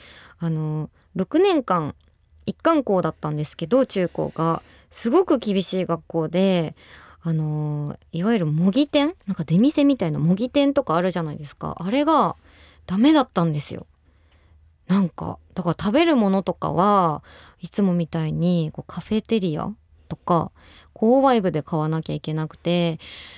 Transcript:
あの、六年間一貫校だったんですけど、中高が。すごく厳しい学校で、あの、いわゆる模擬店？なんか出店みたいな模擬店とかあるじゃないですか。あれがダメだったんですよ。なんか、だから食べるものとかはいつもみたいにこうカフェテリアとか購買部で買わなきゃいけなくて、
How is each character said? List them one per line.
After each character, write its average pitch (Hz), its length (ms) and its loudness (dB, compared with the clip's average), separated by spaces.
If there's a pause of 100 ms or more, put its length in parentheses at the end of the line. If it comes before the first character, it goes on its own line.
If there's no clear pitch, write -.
(380)
あ 170 100 -4
の、 156 400 -4 (260)
六 190 260 0
年 370 220 4
間 165 320 -2 (520)
一 196 120 -6
貫 320 240 2
校 190 200 0
だ 160 80 -2
っ - 40 -6
た - 140 -8
ん 151 80 -4
で 151 80 -4
す - 100 -10
け 165 120 -8
ど、 254 180 2
中 185 240 -2
高 156 220 -6
が。 165 320 -2 (260)
す - 220 -6
ご 359 160 4
く 285 120 2
厳 196 240 -2
し 185 180 -4
い 175 40 -2
学 165 220 -4
校 160 220 -4
で、 180 460 0 (460)
あ 165 120 -4
の、 151 680 -4 (140)
い 165 100 -6
わ 220 100 0
ゆ 233 60 2
る 170 80 -2
模 160 240 2
擬 277 160 2
店？ 294 280 0 (120)
な 196 60 -4
ん - 20 -8
か 160 100 -6
出 156 140 2
店 285 260 4
み 277 140 2
た 180 80 -2
い 156 60 -2
な 143 80 -2
模 170 160 2
擬 233 120 -4
店 285 240 2
と 277 120 0
か 156 100 -2
あ 175 80 2
る 185 80 0
じ 180 80 -4
ゃ 170 60 -4
な 151 80 -8
い 156 40 -12
で 156 80 -14
す 143 120 -16
か。 156 240 -10
あ 175 100 -6
れ 277 160 0
が 269 300 4 (500)
ダ 180 100 -4
メ 262 160 6
だ 302 100 6
っ 254 80 -6
た 175 140 0
ん 165 80 0
で 147 80 -4
す - 140 -8
よ。 - 120 -12 (1000)
な 196 140 2
ん 180 100 0
か、 - 280 -10 (160)
だ - 100 -6
か 175 60 0
ら 160 80 -2
食 202 140 -2
べ 311 140 4
る 320 100 4
も 208 140 2
の 190 120 0
と 180 120 -4
か 156 180 -6
は 170 500 2 (380)
い 170 80 -14
つ - 140 -2
も 185 120 2
み 170 120 0
た 160 200 -4
い 156 60 -4
に 165 400 0
こ - 160 -14
う - 20 -16
カ - 120 -12
フ - 140 -4
ェ 214 60 -2
テ 226 180 -2
リ 165 180 -2
ア - 120 -6 (380)
と - 80 -10
か - 340 0 (440)
購 247 260 4
買 254 220 4
部 180 80 0
で 151 120 -2
買 - 160 -4
わ 156 100 0
な 160 120 -2
き 156 120 -8
ゃ - 20 -4
い 147 60 -6
け 160 120 -6
な 156 140 -4
く - 100 -14
て、 170 420 0 (400)